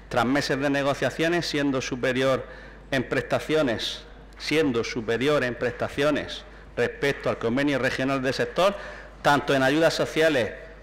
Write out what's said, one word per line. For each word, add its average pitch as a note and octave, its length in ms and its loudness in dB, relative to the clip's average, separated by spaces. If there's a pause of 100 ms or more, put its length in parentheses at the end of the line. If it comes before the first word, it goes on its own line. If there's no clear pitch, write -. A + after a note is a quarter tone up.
(100)
Tras A#2 160 2
meses C#3 340 0
de C#3+ 80 0
negociaciones, C#3 800 0
siendo C#3+ 340 0
superior C3 640 0 (460)
en C3 180 -2
prestaciones, C3 960 0 (340)
siendo C#3+ 480 2
superior B2 580 0
en B2 120 -2
prestaciones A#2+ 920 -2 (320)
respecto C3 540 0
al G#2 80 -2
convenio C3+ 400 0
regional C3 420 0
del C3 140 0
sector, F3 400 2 (480)
tanto C#3+ 320 4
en C3+ 80 4
ayudas D3 320 4
sociales D3+ 580 2 (300)